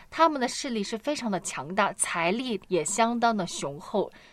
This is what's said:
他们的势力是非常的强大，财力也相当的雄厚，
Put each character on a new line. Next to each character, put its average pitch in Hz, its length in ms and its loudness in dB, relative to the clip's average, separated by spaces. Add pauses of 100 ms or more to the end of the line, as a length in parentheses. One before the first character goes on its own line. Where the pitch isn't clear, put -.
他 320 200 6
们 294 100 -2
的 240 80 0
势 - 220 -6
力 220 140 -2
是 233 140 -6
非 294 180 -2
常 233 140 -4
的 185 100 0
强 147 340 -8
大， 196 200 2
财 170 380 0
力 240 360 -2
也 165 180 2
相 233 340 2
当 233 160 4
的 185 120 0
雄 143 320 -6
厚， - 320 -2 (220)